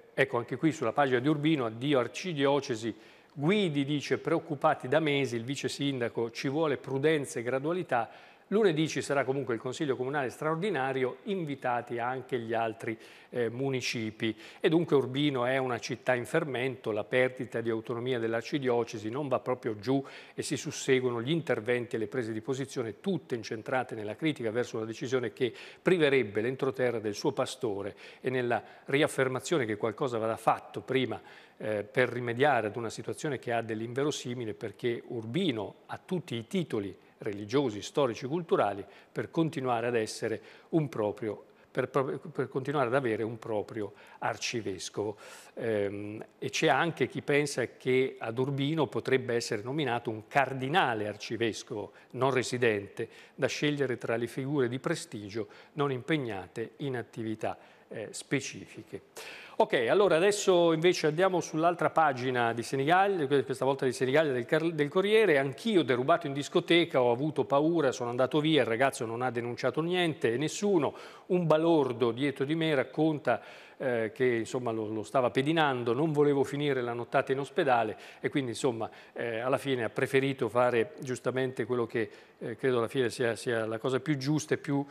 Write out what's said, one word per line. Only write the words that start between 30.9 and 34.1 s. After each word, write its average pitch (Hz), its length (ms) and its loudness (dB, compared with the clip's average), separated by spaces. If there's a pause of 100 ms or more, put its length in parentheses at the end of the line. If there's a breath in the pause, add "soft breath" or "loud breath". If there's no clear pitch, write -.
eh, 107 260 -2
per 120 280 2
rimediare 120 580 2
ad 101 80 -6
una 117 140 -6
situazione 123 500 -6
che 120 120 -4
ha 117 80 2
dell'inverosimile, 120 920 -4